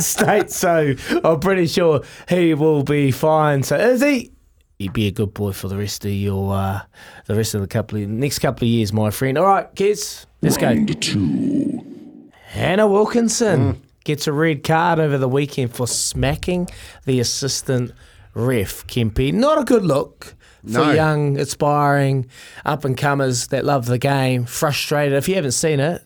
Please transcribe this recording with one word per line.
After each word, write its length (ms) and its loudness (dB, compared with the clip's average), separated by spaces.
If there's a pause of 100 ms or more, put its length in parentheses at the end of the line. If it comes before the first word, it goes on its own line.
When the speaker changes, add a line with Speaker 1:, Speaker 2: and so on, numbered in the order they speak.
Speaker 1:
States. 560 0
So 360 2 (300)
I'm 160 4
pretty 280 2
sure 340 2 (260)
he 260 4
will 300 2
be 280 2
fine. 520 2
So 140 0
is 240 4
he? 320 0 (440)
He'd 140 -6
be 160 0
a 40 0
good 220 -4
boy 200 -4
for 160 -10
the 80 -6
rest 260 -8
of 80 -4
your, 420 -2
uh, 280 -2 (460)
the 80 -2
rest 200 -2
of 60 -2
the 60 -4
couple 360 -4
of, 60 -6
next 300 -4
couple 260 -2
of 60 2
years, 200 0
my 180 0
friend. 280 -2
All 80 2
right, 280 0
kids, 540 -4 (140)
let's 160 2
go. 100 0
Speaker 2:
Round 340 0
two. 1300 -4 (180)
Speaker 1:
Hannah 400 2
Wilkinson 880 2
Speaker 3:
Mm. 20 -16 (260)
Speaker 1:
gets 240 -4
a 60 0
red 320 0
card 340 2
over 180 2
the 120 0
weekend 440 -2
for 140 -4
smacking 800 -2 (380)
the 160 2
assistant 720 -4 (400)
ref, 540 -2
Kempy. 460 0
Not 280 2
a 20 0
good 220 2
look 500 -2 (300)
for 40 -12 (100)
Speaker 3:
No. 140 4
Speaker 1:
young, 440 2
aspiring, 880 0 (400)
up-and-comers 840 0
that 180 -2
love 200 0
the 120 0
game, 480 0
frustrated. 720 0
If 100 -2
you 80 2
haven't 160 0
seen 300 0
it, 240 -2